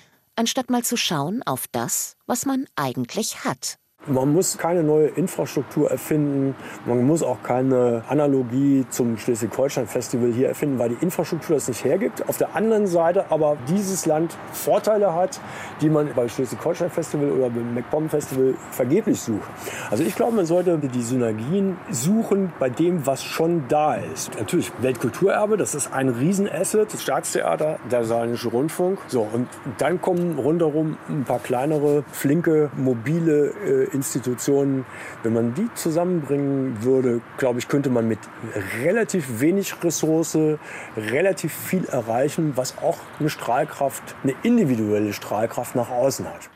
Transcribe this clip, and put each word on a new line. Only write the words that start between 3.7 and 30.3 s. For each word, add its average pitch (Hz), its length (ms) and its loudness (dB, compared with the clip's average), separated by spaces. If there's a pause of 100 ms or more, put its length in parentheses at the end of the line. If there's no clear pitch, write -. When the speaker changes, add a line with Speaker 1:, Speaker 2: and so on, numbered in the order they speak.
Speaker 2:
Man 135 260 2
muss 180 240 2
keine 170 260 2
neue 151 260 4
Infrastruktur - 840 -2
erfinden. 139 640 0 (320)
Man 123 200 2
muss - 160 4
auch 123 200 -2
keine 123 680 4
Analogie 135 800 4
zum 117 300 0
Schleswig-Holstein-Festival 120 1120 0
hier 127 160 2
erfinden, 139 300 0
weil 120 100 0
die 120 160 -2
Infrastruktur 165 520 -2
das 131 120 -2
nicht - 160 -4
hergibt. 196 420 0
Auf - 120 -2
der - 180 -2
anderen 214 300 2
Seite 175 440 2
aber 151 280 2 (100)
dieses 190 380 0
Land 160 280 2 (180)
Vorteile 202 600 2
hat, 185 240 0 (440)
die 156 80 4
man 151 240 2
bei 120 140 2
Schleswig-Holstein-Festival 151 1040 -2
oder 127 200 2
beim 120 240 -4
MacPom-Festival 139 800 0 (160)
vergeblich 147 500 2
sucht. 104 280 -4 (420)
Also 110 120 0
ich 196 140 -2
glaube, 240 180 2
man 185 120 2
sollte 175 320 4
die 127 240 -2
Synergien 127 760 0 (140)
suchen 190 680 0
bei 131 120 0
dem, 165 340 0
was 131 180 0
schon 165 460 0
da 147 280 2
ist. 82 420 -8
Natürlich 120 420 -2
Weltkulturerbe, 190 760 2
das 143 160 -2
ist - 180 -6
ein 135 160 0
Riesenasset, 190 880 0
das - 80 -10
Staatstheater, 156 760 0 (120)
der 120 140 2
Saarländische 117 440 -2
Rundfunk. 165 500 0 (100)
So, 110 220 0
und 120 160 0 (300)
dann 160 240 0
kommen 175 380 0